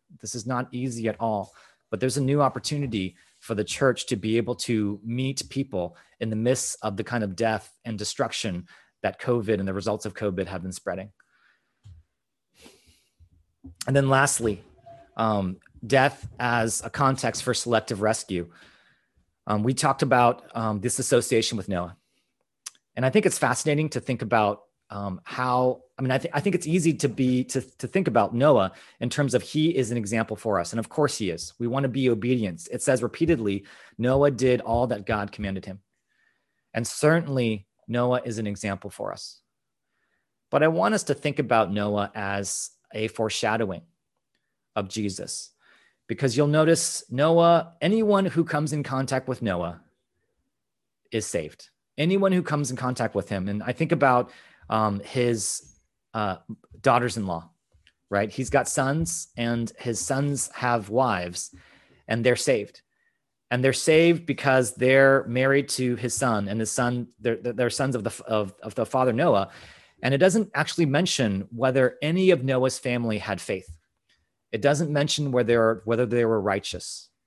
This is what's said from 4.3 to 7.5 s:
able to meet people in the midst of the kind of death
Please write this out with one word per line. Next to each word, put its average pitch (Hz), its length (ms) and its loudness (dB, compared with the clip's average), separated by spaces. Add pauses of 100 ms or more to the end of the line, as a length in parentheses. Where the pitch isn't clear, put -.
able 117 180 -2
to 104 480 -2
meet 127 460 -6
people 101 480 -6 (220)
in 113 100 -4
the 110 60 -4
midst 120 460 0
of 101 160 -4
the 107 60 -4
kind 117 200 -4
of 95 120 -6
death 110 380 -2 (120)